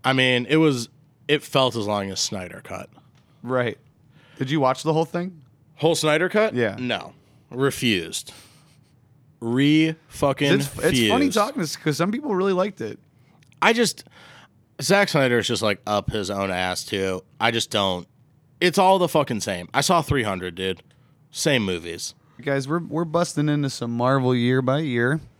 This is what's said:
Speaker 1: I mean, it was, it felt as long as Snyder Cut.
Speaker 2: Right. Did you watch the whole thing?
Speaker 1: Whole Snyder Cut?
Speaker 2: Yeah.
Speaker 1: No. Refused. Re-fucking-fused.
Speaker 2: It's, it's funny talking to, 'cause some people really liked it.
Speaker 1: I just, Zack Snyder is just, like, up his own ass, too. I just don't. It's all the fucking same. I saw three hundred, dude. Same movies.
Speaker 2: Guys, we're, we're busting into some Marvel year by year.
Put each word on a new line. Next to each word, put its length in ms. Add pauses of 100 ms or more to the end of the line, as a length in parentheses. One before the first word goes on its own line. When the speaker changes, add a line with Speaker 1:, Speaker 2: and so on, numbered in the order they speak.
Speaker 1:
I 80
mean, 380
it 80
was, 320 (360)
it 160
felt 320
as 120
long 240
as 100
Snyder 420
Cut. 280 (520)
Speaker 2:
Right. 360 (600)
Did 120
you 80
watch 260
the 100
whole 100
thing? 380 (320)
Speaker 1:
Whole 200
Snyder 360
Cut? 240
Speaker 2:
Yeah. 240
Speaker 1:
No. 340 (380)
Refused. 800 (1080)
Re-fucking-fused. 1400
Speaker 2:
It's, 140
it's 100
funny 220
talking 340
to, 140
'cause 180
some 160
people 220
really 180
liked 280
it. 180 (640)
Speaker 1:
I 120
just, 320 (760)
Zack 280
Snyder 300
is 100
just, 140
like, 240
up 240
his 200
own 200
ass, 340
too. 380 (180)
I 100
just 200
don't. 360 (540)
It's 180
all 200
the 100
fucking 320
same. 320
I 80
saw 220
three 200
hundred, 320
dude. 280 (480)
Same 340
movies. 500 (280)
Speaker 2:
Guys, 260
we're, 120
we're 240
busting 440
into 220
some 260
Marvel 380
year 280
by 180
year. 400 (180)